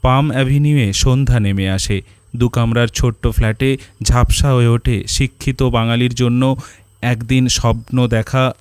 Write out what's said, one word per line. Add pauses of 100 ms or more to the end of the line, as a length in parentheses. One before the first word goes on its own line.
পাম
অ্যাভিনিউয়ে
সন্ধ্যা
নেমে
আসে। (340)
দু
কামরার
ছোট্ট
ফ্ল্যাটে (260)
ঝাপসা
হয়ে
ওঠে
শিক্ষিত
বাঙালির
জন্য (460)
একদিন
স্বপ্ন
দেখা